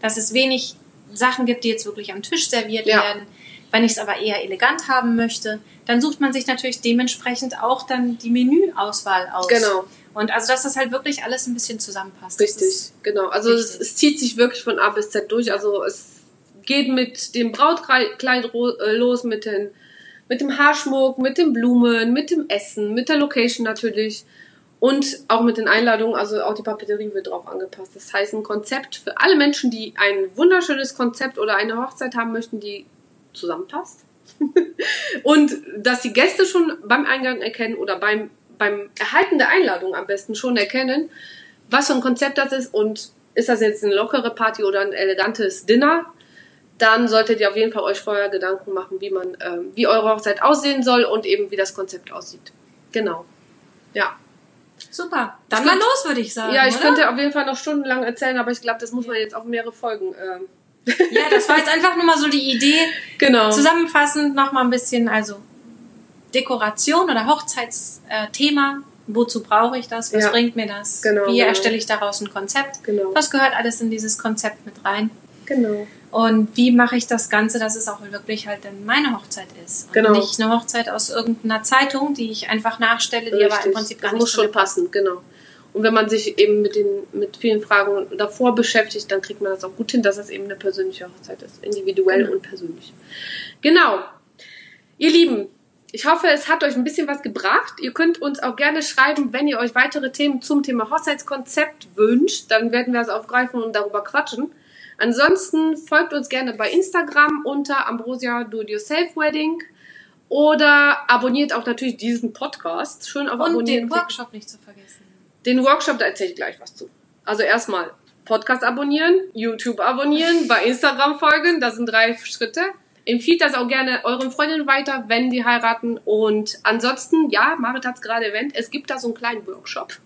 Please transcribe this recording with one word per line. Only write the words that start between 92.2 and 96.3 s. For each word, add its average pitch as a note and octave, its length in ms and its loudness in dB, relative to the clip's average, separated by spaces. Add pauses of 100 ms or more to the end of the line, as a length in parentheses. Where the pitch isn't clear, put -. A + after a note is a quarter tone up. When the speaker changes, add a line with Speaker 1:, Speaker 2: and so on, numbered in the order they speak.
Speaker 1:
Genau. - 80 -2
Speaker 2:
und - 100 -2
persönlich. - 500 -14 (680)
Genau. D4 380 4 (1000)
Ihr D#4 140 2
Lieben, C4+ 380 4 (440)
ich A3+ 140 -6
hoffe, E4 220 4
es D4 200 2